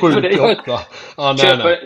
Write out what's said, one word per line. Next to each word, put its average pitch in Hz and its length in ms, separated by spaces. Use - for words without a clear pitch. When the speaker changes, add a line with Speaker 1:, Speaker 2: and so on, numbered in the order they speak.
Speaker 1:
sju 143 140
Speaker 2:
det. 185 80
Speaker 1:
till 196 80
Speaker 2:
Jag 180 140
Speaker 1:
åtta. 120 280
Ja, 139 160
nej, 135 40
Speaker 2:
köper, 170 260